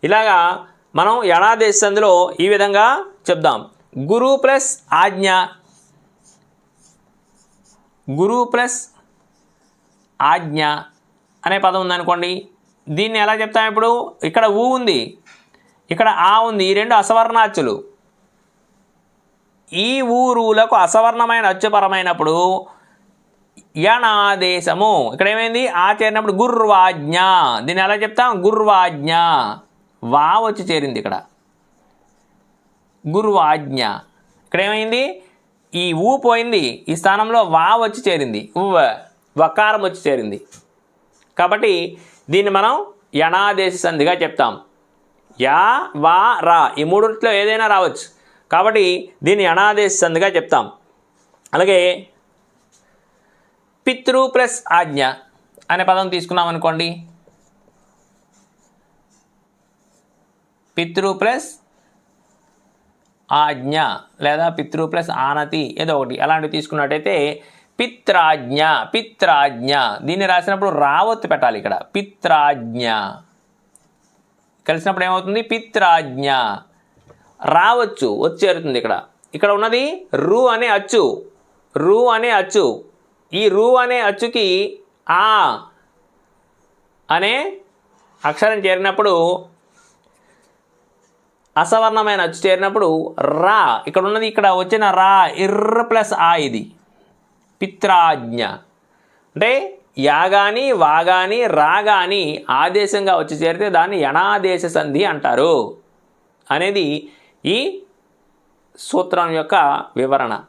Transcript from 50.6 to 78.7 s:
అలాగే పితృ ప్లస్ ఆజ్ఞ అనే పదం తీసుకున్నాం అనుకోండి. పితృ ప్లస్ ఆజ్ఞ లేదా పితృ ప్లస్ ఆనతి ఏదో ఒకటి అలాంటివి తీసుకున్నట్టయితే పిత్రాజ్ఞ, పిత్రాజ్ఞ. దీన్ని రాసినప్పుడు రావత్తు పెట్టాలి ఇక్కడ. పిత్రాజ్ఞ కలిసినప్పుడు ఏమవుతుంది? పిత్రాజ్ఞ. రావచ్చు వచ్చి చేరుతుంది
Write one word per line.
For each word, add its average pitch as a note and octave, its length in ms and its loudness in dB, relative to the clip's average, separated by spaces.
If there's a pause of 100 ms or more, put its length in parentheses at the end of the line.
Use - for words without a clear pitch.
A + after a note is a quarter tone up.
అలాగే F#3 260 4 (2000)
పితృ B3+ 480 0
ప్లస్ B3 220 0 (140)
ఆజ్ఞ E3 300 0 (680)
అనే F3 120 0
పదం F#3 260 0
తీసుకున్నాం F3 380 -4
అనుకోండి. E3 420 -2 (4000)
పితృ E3+ 360 -2
ప్లస్ A3 360 -4 (1800)
ఆజ్ఞ D3 460 -2 (480)
లేదా D#3 240 0
పితృ D#3+ 360 -6
ప్లస్ E3 240 -6
ఆనతి C#3+ 720 -4
ఏదో D#3+ 180 -2
ఒకటి B2+ 200 -6
అలాంటివి D#3 320 -2
తీసుకున్నట్టయితే D3+ 640 -4 (640)
పిత్రాజ్ఞ, D#3 840 0 (320)
పిత్రాజ్ఞ. C#3+ 800 0 (360)
దీన్ని F#3 240 -2
రాసినప్పుడు F#3+ 380 0
రావత్తు F3+ 600 0
పెట్టాలి A#2 300 0
ఇక్కడ. G2+ 140 -4 (200)
పిత్రాజ్ఞ D3 920 -2 (1800)
కలిసినప్పుడు F3+ 380 -2
ఏమవుతుంది? F#3 360 -4 (100)
పిత్రాజ్ఞ. E3 800 0 (1300)
రావచ్చు G#3+ 540 0 (140)
వచ్చి E3 200 -2
చేరుతుంది E3 380 -2